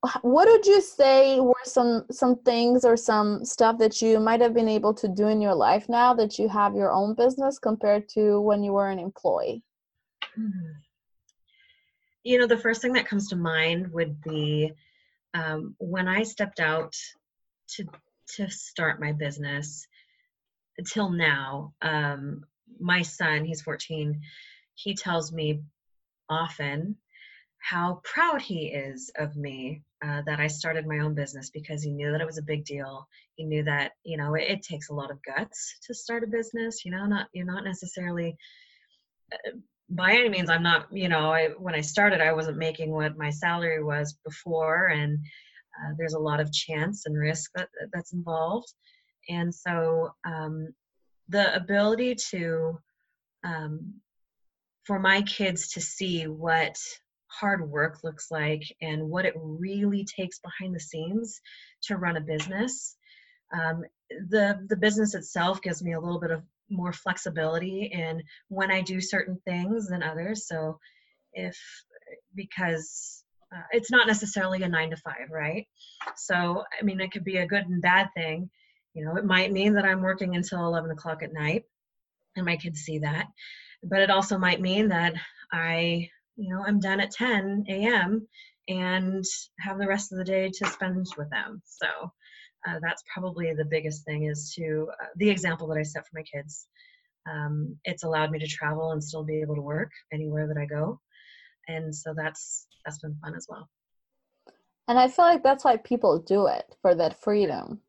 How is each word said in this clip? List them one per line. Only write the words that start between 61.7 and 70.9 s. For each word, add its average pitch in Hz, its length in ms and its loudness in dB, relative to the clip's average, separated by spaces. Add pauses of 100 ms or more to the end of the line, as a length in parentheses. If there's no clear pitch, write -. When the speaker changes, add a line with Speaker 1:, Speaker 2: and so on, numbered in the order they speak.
Speaker 2:
to 202 160 -6
run 175 200 -2
a 156 40 -2
business. 185 760 -6 (580)
Um, 165 300 -4 (460)
the, 202 380 2
the 214 60 2
business 208 400 2
itself 185 480 -2
gives 175 180 -6
me 175 120 -4
a 160 80 -4
little 170 180 -4
bit 165 140 -4
of 165 100 -6 (260)
more 180 240 -4
flexibility 175 920 -4 (100)
in 165 280 -4 (280)
when 190 240 0
I 190 80 2
do 185 200 -4
certain 185 440 -4
things 190 440 -2
than 180 140 -4
others. 170 460 -6
So 160 320 -4 (520)